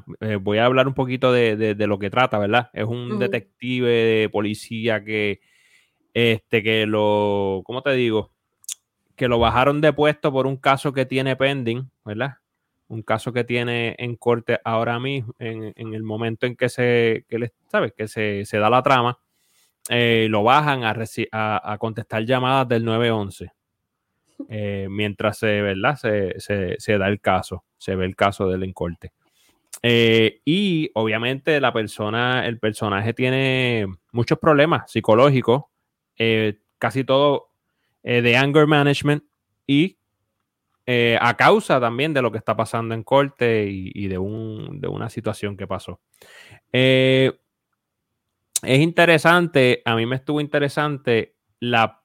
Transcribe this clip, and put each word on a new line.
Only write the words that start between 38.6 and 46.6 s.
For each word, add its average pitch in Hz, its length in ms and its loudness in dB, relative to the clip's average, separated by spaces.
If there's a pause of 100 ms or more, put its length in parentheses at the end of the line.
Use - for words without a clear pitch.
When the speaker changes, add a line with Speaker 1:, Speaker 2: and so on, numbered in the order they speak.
Speaker 1:
management 147 580 2 (440)
y, 147 300 2 (880)
eh, 120 360 2
a 120 140 4
causa 165 440 4
también 123 360 -2
de 135 60 2
lo 117 100 0
que 110 80 -6
está 110 160 -2
pasando 113 400 -4
en 110 80 -8
corte 120 640 2
y, 95 260 -10
y 101 140 -6
de 92 100 -4
un, 107 640 -8
de 90 60 -6
una 104 220 -8
situación 104 460 -8
que 95 120 -10
pasó. 90 320 -10 (720)